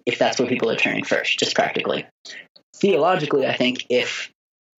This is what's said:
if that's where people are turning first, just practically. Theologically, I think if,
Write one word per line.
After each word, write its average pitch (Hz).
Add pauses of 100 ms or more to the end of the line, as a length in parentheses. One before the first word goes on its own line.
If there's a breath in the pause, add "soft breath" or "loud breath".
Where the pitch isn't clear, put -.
if 117
that's 120
where 123
people 113
are 101
turning 101
first, -
just -
practically. - (720 loud breath)
Theologically, 151
I -
think 127
if, - (500)